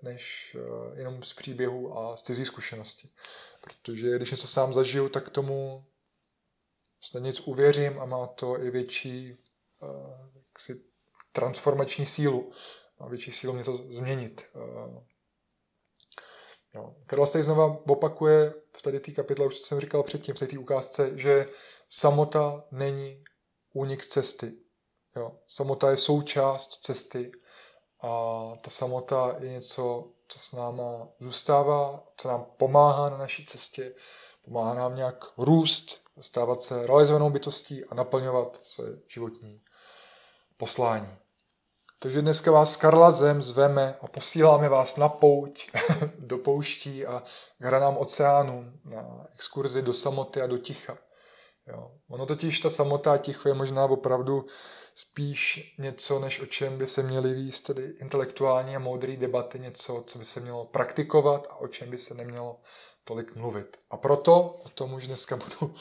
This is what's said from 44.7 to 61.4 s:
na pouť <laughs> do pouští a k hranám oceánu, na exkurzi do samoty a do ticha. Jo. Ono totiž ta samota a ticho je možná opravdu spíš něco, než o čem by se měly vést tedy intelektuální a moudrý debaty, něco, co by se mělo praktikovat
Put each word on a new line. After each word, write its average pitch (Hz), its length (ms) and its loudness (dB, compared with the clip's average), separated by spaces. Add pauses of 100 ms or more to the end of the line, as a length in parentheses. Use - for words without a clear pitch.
na 147 120 2
pouť 143 600 2 (260)
<laughs> 156 220 -8
do 123 200 -8
pouští 139 680 -4
a 123 160 -10 (360)
k 123 60 -16
hranám 135 320 2
oceánu, 139 760 4 (120)
na 120 500 -16
exkurzi 135 480 -4
do 180 100 -4
samoty 135 500 0
a 127 40 -4
do 123 120 -4
ticha. - 400 -12 (680)
Jo. 117 240 -16 (180)
Ono 131 180 -10
totiž 151 340 2
ta 160 100 2
samota 143 420 4
a 143 60 4
ticho 143 300 -4
je 139 60 2
možná 135 300 0
opravdu 131 640 -2 (480)
spíš - 840 -2
něco, 139 400 0
než 135 220 -6
o 135 60 -12
čem 135 320 -6
by 131 80 -2
se 131 160 4
měly 131 420 -4
vést 131 160 -2
tedy 135 220 -8 (180)
intelektuální 131 760 -4
a - 20 -8
moudrý 127 380 -8
debaty, 127 420 -4
něco, 120 480 -6
co - 120 -6
by 113 60 -10
se - 160 2
mělo 120 240 -12
praktikovat 143 840 0